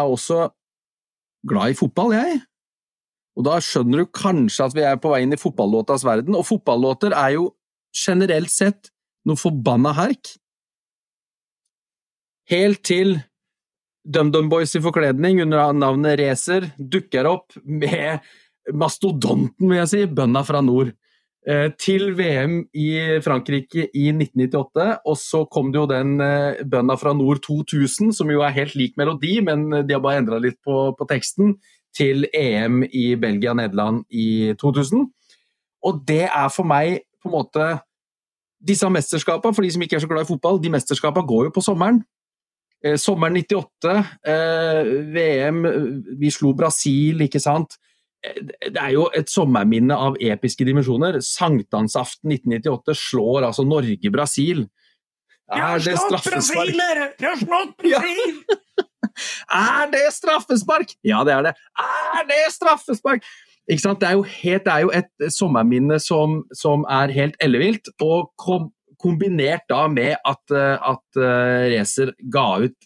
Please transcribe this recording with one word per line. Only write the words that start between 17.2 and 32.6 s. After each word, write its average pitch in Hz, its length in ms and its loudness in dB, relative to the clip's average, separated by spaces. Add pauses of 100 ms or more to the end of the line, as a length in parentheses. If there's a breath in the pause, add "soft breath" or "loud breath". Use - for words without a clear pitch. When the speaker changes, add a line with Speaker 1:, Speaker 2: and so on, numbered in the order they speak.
Speaker 1:
opp 180 380 -4
med 151 580 -4 (480 soft breath)
mastodonten, 147 960 0
vil 180 140 4
jeg 165 100 0
si, 202 160 2
bønda 135 400 0
fra 147 160 0
nord. 127 300 2 (540)
Eh, 147 220 0 (100)
til 196 360 0
V 180 100 0 (180)
M 165 120 0 (200)
i 151 120 -2 (360)
Frankrike 143 600 -2 (100)
i 143 160 2
nitten 151 300 0
nittiåtte, 139 460 0 (200)
og 156 120 2
så 156 280 -2
kom 139 240 -2
det 147 80 0
jo 151 80 2
den, 135 320 0
eh, 143 440 0
bønda 127 360 0
fra 143 160 0
nord 139 280 2
to 151 200 -2
tusen, 151 520 0
som 151 160 -2
jo 147 120 2
er 143 120 0
helt 143 200 -2
lik 127 240 -2
melodi, 156 440 0
men 151 260 0 (180)
de 139 80 2
har 135 80 -2
bare 139 160 2
endret 113 240 0
litt 123 200 -2
på, 135 340 0
på 139 100 -6
teksten, 196 480 0 (400 soft breath)
til 139 400 2
E 151 80 0 (200)